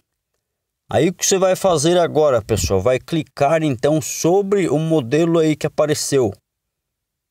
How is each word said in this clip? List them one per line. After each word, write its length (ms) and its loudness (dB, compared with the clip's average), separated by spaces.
Aí 180 2
o 40 -4
que 120 -6
você 120 2
vai 180 2
fazer 420 2
agora, 440 2
pessoal? 400 -2
Vai 180 0
clicar, 640 -2
então, 360 0
sobre 680 0
o 80 0
modelo 600 0
aí 160 0
que 120 -4
apareceu, 640 -2